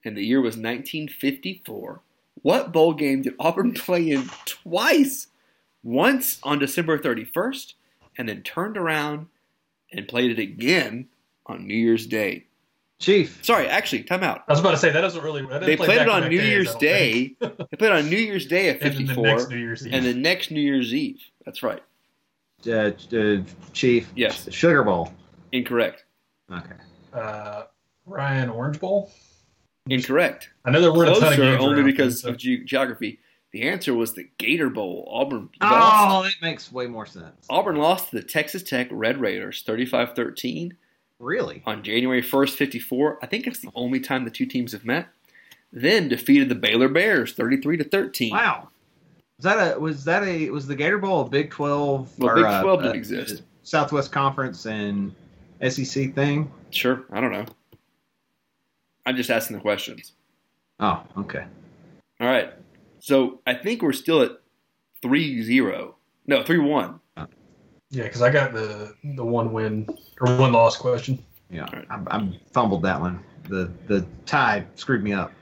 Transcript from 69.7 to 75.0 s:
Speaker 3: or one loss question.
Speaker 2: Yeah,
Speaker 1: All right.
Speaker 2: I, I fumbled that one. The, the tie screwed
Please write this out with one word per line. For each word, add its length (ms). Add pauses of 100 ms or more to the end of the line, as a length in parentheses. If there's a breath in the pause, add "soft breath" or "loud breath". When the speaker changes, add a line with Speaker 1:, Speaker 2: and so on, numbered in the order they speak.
Speaker 3:
or 160
one 140
loss 260
question. 460 (260)
Speaker 2:
Yeah, 160
Speaker 1:
All 80
right. 160
Speaker 2:
I, 280
I 220 (120)
fumbled 320
that 180
one. 220 (240)
The, 240 (160)
the 180 (220)
tie 480
screwed 260